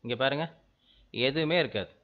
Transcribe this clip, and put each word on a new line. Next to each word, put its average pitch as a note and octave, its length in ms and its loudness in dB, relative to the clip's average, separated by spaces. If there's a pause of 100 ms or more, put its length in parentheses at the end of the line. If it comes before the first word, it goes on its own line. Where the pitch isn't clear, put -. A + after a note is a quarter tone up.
இங்க A#2+ 200 -4
பாருங்க C#3+ 240 0 (800)
எதுவுமே D#3 380 2
இருக்காது. G#2 260 -4 (120)